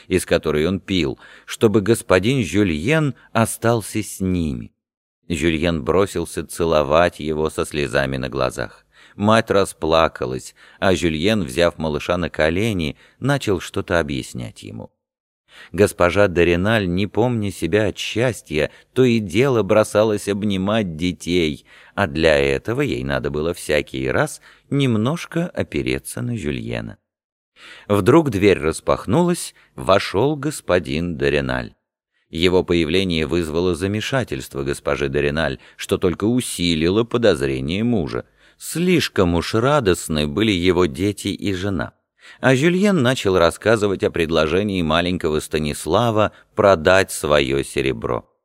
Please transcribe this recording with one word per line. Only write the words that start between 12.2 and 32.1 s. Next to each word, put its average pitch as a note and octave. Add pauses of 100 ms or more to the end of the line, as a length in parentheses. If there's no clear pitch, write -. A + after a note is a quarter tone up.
колени, E2+ (220)
начал B2
что-то F2+
объяснять A#1+
ему. G#1 (800)
Госпожа F#2
де E2+
Реналь, F#2+
не F#2
помня G#2+
себя G2+
от F2
счастья, G2 (220)
то B2+
и A#2
дело A#2+
бросалась G#2+
обнимать G2+
детей, E2+ (300)
а G2
для D#2
этого C#2
ей B1+
надо C2+
было D2+
всякий C#2
раз A#2 (280)
немножко C#3
опереться C2+
на A#2+
Жюльена. A#1 (920)
Вдруг A#2
дверь F#2+
распахнулась, F2+ (220)
вошёл G2
господин F2
де C#2
Реналь. B1+ (540)